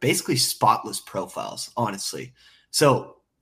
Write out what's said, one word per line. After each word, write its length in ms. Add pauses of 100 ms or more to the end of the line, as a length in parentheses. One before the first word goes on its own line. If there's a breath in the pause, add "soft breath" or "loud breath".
basically 340
spotless 640
profiles, 800
honestly. 560 (380 soft breath)
So, 460 (240)